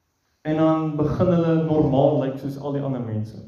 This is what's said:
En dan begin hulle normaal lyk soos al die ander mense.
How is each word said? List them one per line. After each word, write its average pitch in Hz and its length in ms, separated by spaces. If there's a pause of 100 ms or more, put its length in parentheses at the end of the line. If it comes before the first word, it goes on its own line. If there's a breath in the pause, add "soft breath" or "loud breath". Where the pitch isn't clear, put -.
(460)
En 156 120
dan 160 380
begin 147 320
hulle 165 360
normaal 143 600
lyk 131 160
soos 139 180
al 143 160
die 139 80
ander 131 200
mense. 107 360 (100)